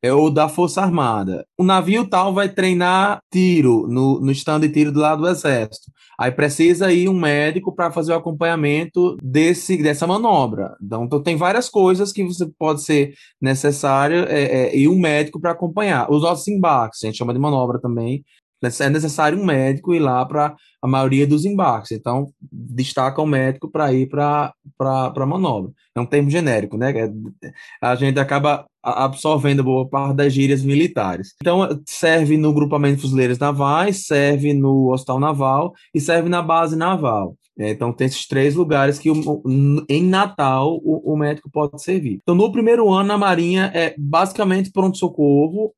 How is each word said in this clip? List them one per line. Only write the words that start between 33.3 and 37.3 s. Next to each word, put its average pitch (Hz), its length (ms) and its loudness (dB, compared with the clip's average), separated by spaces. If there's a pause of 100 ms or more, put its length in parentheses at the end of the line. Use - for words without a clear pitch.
navais, 143 680 0
serve 143 480 2
no 135 400 2
hospital 131 260 -4
naval 143 540 0 (200)
e 156 60 0
serve 170 300 0
na 175 120 0
base 160 360 0
naval. 131 580 -2 (240)